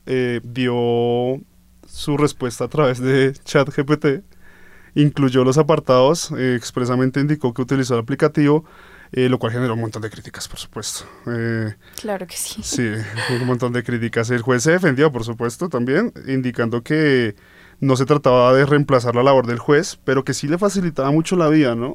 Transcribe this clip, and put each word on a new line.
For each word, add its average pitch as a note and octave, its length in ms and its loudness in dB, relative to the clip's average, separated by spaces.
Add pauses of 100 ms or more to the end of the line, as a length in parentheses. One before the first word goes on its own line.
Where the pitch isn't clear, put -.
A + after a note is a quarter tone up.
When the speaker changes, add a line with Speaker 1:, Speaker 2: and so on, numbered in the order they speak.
Speaker 1:
eh, B2 380 -2
dio A#2+ 960 -2 (460)
su - 300 -4
respuesta C3 480 -2
a A#2 40 -6
través B2+ 320 0
de C3+ 340 2 (100)
chat C#3+ 240 0
G C#3+ 160 -2
P D3 120 2
T, D3+ 260 -2 (760)
incluyó C#3 480 2
los C3 140 4
apartados, D3 760 2
eh, B2+ 240 -2
expresamente B2+ 640 -2
indicó D3 340 -2
que C3 80 -4
utilizó B2+ 320 -2
el A#2 60 0
aplicativo, D3 640 0 (480)
eh, B2+ 160 0
lo B2+ 100 0
cual A2+ 140 -4
generó B2 220 -4
un A#2 60 -4
montón A2+ 220 -8
de A2 80 -10
críticas, - 380 -16
por - 100 -16
supuesto. - 460 -12 (240)
Eh, A2+ 460 -4 (260)
Speaker 2:
Claro G3 260 -6
que - 100 -16
sí. - 260 -10
Speaker 1:
sí, - 260 -4 (420)
un B2 160 -2
montón B2 260 -2
de A#2+ 120 -2
críticas. A#2 460 -2
El A#2+ 120 0
juez B2 220 0
se D#3+ 80 4
defendió, D#3 400 2
por A#2 100 -6
supuesto, A#2 460 -6
también, C3+ 440 0 (140)
indicando A#2+ 560 -2
que C3+ 540 2 (420)
no C3+ 160 2
se B2+ 100 0
trataba B2+ 480 4
de C#3 140 6
reemplazar C#3 480 2
la A#2+ 80 2
labor C3 240 6
del A#2 140 -4
juez, D3+ 420 2
pero C3+ 220 0
que C#3 100 -4
sí C#3+ 140 -6
le E3+ 100 0
facilitaba F3 540 -2
mucho D#3+ 240 0
la D#3+ 120 2
vida, C#3+ 280 4
¿no? A#2+ 180 -6